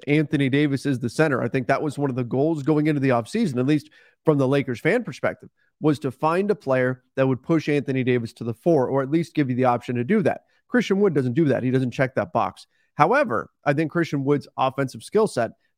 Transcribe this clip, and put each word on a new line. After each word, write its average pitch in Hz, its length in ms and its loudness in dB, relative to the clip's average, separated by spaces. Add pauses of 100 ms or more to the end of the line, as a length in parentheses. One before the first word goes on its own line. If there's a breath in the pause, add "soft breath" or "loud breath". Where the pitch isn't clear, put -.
Anthony 147 400 2
Davis 139 380 0
is 135 140 0
the 120 100 -4
center. 143 320 0
I 123 80 -2
think 131 180 -2
that 139 140 0
was 147 160 -6
one 143 120 -2
of 123 60 -4
the 127 80 -4
goals 139 400 -2
going 151 240 2
into 147 140 0
the 135 80 2
offseason, 123 500 0
at 127 60 0
least 147 240 0 (340 soft breath)
from 151 140 2
the 135 100 2
Lakers 135 320 -2
fan 214 240 0
perspective, - 460 -8 (320)
was 151 180 0
to 135 120 -6
find 175 380 -2
a 202 60 0
player 127 480 -2 (120)
that 131 120 2
would 131 160 -2
push 165 240 0
Anthony 135 360 -2
Davis 120 300 0
to - 100 -14
the 113 100 -6
four, 151 340 2
or 135 140 0
at 131 100 -4
least 165 240 -2
give 143 140 0
you 123 60 0
the 127 100 2
option 123 300 0
to 120 80 -2
do 190 180 2
that. - 200 0 (260)
Christian 202 320 0
Wood 202 140 2
doesn't 127 200 0
do 156 120 2
that. 117 180 0
He 127 80 0
doesn't 131 200 0
check 131 240 -2
that 101 160 -2
box. 104 360 -4 (280)
However, 165 540 2 (160)
I 147 80 2
think 147 180 -2
Christian 156 320 -2
Wood's 139 240 0 (100)
offensive 131 460 -2
skill 208 240 0
set 113 240 -2 (260)